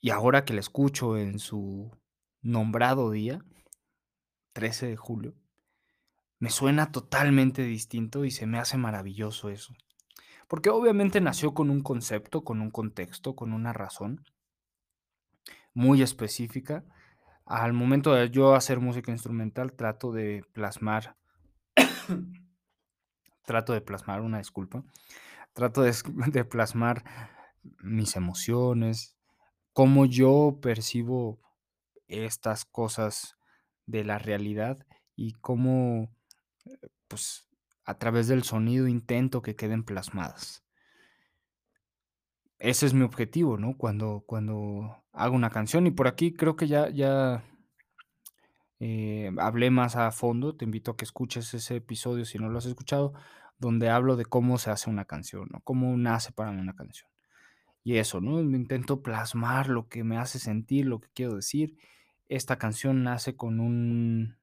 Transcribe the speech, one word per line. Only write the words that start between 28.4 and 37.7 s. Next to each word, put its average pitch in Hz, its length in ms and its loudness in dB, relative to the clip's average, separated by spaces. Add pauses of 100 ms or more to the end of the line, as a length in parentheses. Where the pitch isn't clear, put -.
cómo 139 320 8
yo 135 560 6
percibo 117 800 -2 (680)
estas 110 580 -4
cosas - 720 -4 (480)
de 110 180 -4
la 104 140 -2
realidad 107 680 -4 (300)
y 113 160 -6
cómo, 123 840 0 (520)
eh, - 240 -20 (180)
pues, - 400 -12 (360)